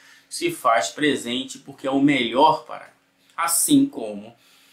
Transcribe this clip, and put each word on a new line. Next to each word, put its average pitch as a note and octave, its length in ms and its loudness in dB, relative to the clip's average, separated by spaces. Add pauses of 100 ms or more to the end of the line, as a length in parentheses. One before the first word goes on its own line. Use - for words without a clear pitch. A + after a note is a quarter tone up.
(300)
se E3+ 220 -4
faz A#2+ 380 0
presente B2+ 680 -4
porque - 300 -14
é C3+ 40 -2
o C#3 100 2
melhor C3+ 640 2
para. - 280 -16 (420)
Assim D#3 500 2
como A2 480 -10 (400)